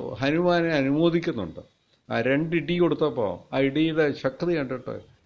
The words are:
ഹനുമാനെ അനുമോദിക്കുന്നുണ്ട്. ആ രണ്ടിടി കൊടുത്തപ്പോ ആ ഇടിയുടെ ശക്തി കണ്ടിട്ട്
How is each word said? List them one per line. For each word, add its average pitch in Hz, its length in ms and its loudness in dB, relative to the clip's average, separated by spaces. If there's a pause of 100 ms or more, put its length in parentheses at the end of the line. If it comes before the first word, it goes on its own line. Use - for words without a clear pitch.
(200)
ഹനുമാനെ 170 500 2
അനുമോദിക്കുന്നുണ്ട്. 147 920 0 (520)
ആ 117 100 0
രണ്ടിടി 156 560 0
കൊടുത്തപ്പോ 143 760 0
ആ 135 60 0
ഇടിയുടെ 151 520 2
ശക്തി 170 460 -2
കണ്ടിട്ട് 123 420 -6 (260)